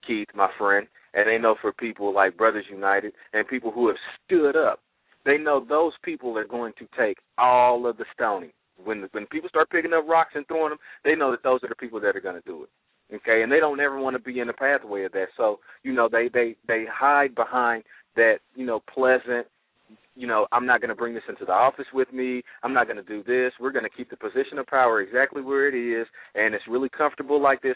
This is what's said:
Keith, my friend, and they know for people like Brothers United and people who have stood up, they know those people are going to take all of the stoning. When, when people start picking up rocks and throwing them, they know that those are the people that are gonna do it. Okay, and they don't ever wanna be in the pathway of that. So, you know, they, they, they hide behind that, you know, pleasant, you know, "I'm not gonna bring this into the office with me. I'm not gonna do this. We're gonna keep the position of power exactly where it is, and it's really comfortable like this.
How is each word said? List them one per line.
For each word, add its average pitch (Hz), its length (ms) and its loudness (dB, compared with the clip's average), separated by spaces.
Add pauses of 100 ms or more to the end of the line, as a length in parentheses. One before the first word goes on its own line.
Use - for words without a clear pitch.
Keith, 107 260 -6
my 98 140 2 (100)
friend, 101 300 2 (280)
and 104 120 4
they 113 100 2
know 113 220 4
for 104 140 -2
people 104 400 -4
like 95 240 2
Brothers 107 320 0
United 98 420 -2 (220)
and 107 140 -2
people 120 240 -6
who 120 160 2
have 101 100 0 (260)
stood 151 320 2
up, 151 240 0 (460)
they 143 120 4
know 147 300 0
those 151 260 0 (100)
people 123 340 -8
are 107 80 -4
going 117 320 -8
to 113 100 -20 (100)
take 107 200 0 (200)
all 123 500 4
of 113 100 -4
the 117 160 -8
stoning. 98 380 -4 (300)
When, 98 300 -8
when 104 140 -8
people 160 240 -8
start 160 220 0
picking 165 200 -2
up 160 160 0
rocks 165 280 2
and 147 120 -10
throwing 160 220 -2
them, 151 100 -10 (240)
they 160 120 2
know 143 160 0
that 120 120 -4
those 127 200 2
are 120 60 -6
the 117 60 -10
people 113 260 -10
that 98 140 0
are 98 60 -10
gonna 90 240 -8
do 82 180 -12
it. - 520 -20
Okay, 113 260 2
and 117 100 0
they 147 80 6
don't 147 200 2
ever 139 200 0
wanna 131 200 -2
be 123 200 -8
in 120 80 -4
the 117 60 -4
pathway 120 500 -2
of 92 100 -6
that. 95 220 -4
So, 107 240 0 (240)
you 131 80 -6
know, 120 180 2
they, 117 220 0
they, 117 240 0 (120)
they 113 220 -2
hide 139 440 2
behind 117 500 -2 (320)
that, 113 200 6 (200)
you 127 100 -10
know, 113 160 -4 (120)
pleasant, 123 540 0 (680)
you 123 100 -10
know, 107 260 2
"I'm 123 120 2
not 123 140 4
gonna 113 160 -4
bring 117 180 -4
this 113 140 -12
into 104 160 -12
the 92 80 -4
office 127 420 2
with 131 200 0
me. 127 280 -4 (220)
I'm 127 100 -4
not 120 140 2
gonna 104 160 -8
do 107 200 -12
this. 127 360 0
We're 135 140 -6
gonna 113 160 -4
keep - 200 -16
the - 60 -18
position 123 420 -6
of 131 80 -8
power 120 360 2
exactly 127 400 -2
where 139 260 0
it 135 80 -2
is, 117 320 -2 (260)
and 107 220 0
it's 101 140 -8
really 127 180 -2
comfortable 143 540 -2
like 135 200 2
this. 131 140 -2